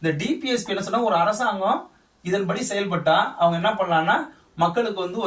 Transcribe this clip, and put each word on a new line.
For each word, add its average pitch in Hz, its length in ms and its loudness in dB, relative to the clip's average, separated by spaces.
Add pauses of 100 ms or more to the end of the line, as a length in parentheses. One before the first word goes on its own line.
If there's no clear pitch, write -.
இந்த 160 160 0
டி 202 160 -2
பி 277 160 -6
எஸ் 233 160 0
பி - 80 -4
என்ன - 100 -2
சொன்னா 208 260 0
ஒரு 185 60 2
அரசாங்கம் 208 640 0 (460)
இதன்படி 180 440 -2
செயல்பட்டா 175 480 0 (200)
அவங்க 170 240 4
என்ன 208 100 2
பண்ணலாம்னா 175 460 2 (460)
மக்களுக்கு 202 420 0
வந்து 180 220 -6